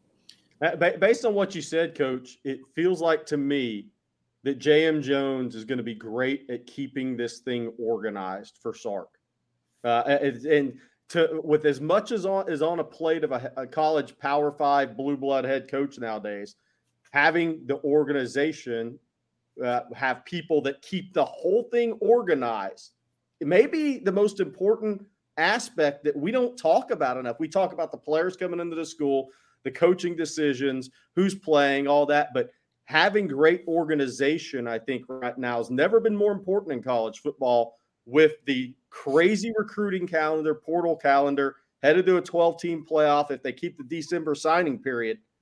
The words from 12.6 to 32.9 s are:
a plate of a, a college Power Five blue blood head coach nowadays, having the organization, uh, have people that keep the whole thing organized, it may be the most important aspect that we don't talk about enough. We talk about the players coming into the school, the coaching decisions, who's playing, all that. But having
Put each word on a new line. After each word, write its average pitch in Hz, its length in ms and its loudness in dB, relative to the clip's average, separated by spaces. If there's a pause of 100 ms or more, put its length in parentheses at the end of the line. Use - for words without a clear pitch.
a 160 60 -2
plate 160 400 -2
of 135 80 0
a, 123 240 -6
a 131 100 -8
college 156 520 0
Power 147 340 0
Five 139 460 0
blue 139 180 -2
blood 135 300 -2
head 131 240 -2
coach 139 280 -4
nowadays, 107 580 -8 (540)
having 160 560 2
the 135 180 -2
organization, 139 1120 0 (680)
uh, 123 160 0 (140)
have 127 320 -4
people 160 340 0
that 139 220 -4
keep - 320 -8
the 151 100 4
whole 190 380 -2 (100)
thing 233 280 2
organized, 131 920 0 (480)
it 156 60 -4
may 139 200 6
be 294 320 -2
the 190 140 0
most 208 280 0
important 208 680 -2 (320)
aspect 165 680 0
that 147 100 0
we 147 160 -4
don't 247 280 -2
talk 208 320 2
about 147 260 -2
enough. 123 240 -6
We 160 80 -4
talk 185 240 0
about 160 200 -6
the 127 60 -14
players 170 380 -2
coming 175 240 -6
into 170 160 -6
the 160 80 -6
school, 139 460 -2 (320)
the 135 80 -6
coaching 175 460 2
decisions, 139 760 -2 (260)
who's 190 180 2
playing, 143 520 2
all 143 200 4
that. 147 280 2
But 123 160 -2 (360)
having 196 400 2